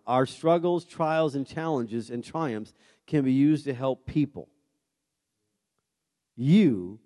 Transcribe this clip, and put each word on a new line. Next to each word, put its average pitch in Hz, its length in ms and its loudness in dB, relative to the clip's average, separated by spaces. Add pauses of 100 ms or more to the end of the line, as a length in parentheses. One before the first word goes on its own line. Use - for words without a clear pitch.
our 127 180 2
struggles, 170 600 0
trials, 160 500 -2
and 139 120 -4
challenges 120 640 -6
and 120 120 -8
triumphs 120 500 -8 (340)
can 143 180 0
be 131 80 2
used 143 320 4
to 139 100 -6
help 131 320 -4
people. 113 420 -4 (1900)
You 120 680 4